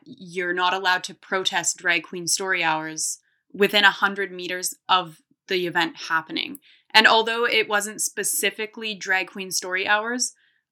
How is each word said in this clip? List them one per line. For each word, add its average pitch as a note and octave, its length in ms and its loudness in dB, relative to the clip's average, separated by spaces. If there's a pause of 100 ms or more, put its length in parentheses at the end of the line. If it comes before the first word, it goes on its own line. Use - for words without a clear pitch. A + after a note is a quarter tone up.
you're F3+ 480 -6
not F3+ 200 2
allowed F#3 300 0
to F#3 100 -12
protest F#3 640 -2
drag F3 280 0
queen F3 220 -10
story F#3 380 0
hours D#3 560 -2 (320)
within G3+ 320 4
a G3 80 8
hundred G3 400 -2
meters F3+ 420 -6 (140)
of F3+ 300 0 (320)
the F3+ 180 0
event E3 400 -2
happening. - 520 -4 (340)
And A3 120 8
although A3+ 400 4
it A3 220 2
wasn't G3+ 340 -2
specifically G#3+ 920 -4
drag F#3 320 -2
queen F#3 240 -10
story F#3 340 -4
hours, A3+ 500 0 (360)